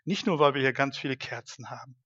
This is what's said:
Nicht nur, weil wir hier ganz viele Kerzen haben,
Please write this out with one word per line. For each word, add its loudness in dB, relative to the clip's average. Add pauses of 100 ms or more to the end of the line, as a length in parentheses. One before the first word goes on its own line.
Nicht -2
nur, 2
weil 8
wir -2
hier 4
ganz 0
viele -4
Kerzen -12
haben, -16